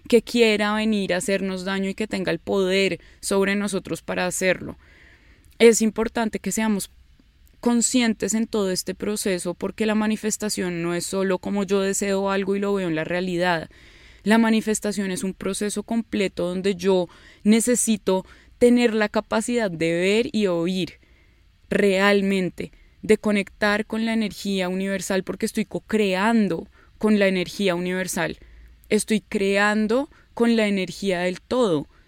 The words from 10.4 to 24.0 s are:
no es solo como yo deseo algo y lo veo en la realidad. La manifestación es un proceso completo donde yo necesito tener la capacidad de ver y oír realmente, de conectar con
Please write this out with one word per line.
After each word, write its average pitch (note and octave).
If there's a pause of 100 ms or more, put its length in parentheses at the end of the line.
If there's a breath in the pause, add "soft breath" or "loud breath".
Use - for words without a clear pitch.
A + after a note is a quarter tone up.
no F3
es F3
solo F#3+
como G3+
yo G3
deseo G3
algo G3
y -
lo G3+
veo F#3+
en D#3+
la D#3
realidad. F3 (540 loud breath)
La A3
manifestación G#3+
es F#3
un F#3+
proceso G3+
completo G#3
donde F#3
yo F3+ (360 loud breath)
necesito G#3+ (340 loud breath)
tener A#3+
la G#3+
capacidad A3
de E3
ver G3
y G#3+
oír F3 (680 soft breath)
realmente, G3 (300 soft breath)
de G#3+
conectar G#3
con A3